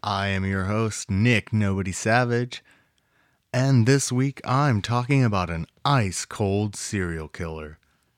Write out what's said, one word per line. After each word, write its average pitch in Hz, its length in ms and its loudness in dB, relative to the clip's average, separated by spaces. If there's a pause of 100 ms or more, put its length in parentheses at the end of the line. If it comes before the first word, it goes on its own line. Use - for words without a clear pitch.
I 98 260 -2
am 95 180 -2
your 95 200 -2
host, 107 460 -4
Nick 117 400 2
Nobody 98 400 0
Savage, 120 720 0 (880)
and 127 340 4
this 135 280 2
week 131 320 0
I'm 127 360 2
talking 123 440 2
about 95 240 0
an 82 160 -6 (180)
ice-cold 104 960 0
serial 85 500 -4
killer, 78 520 -12 (380)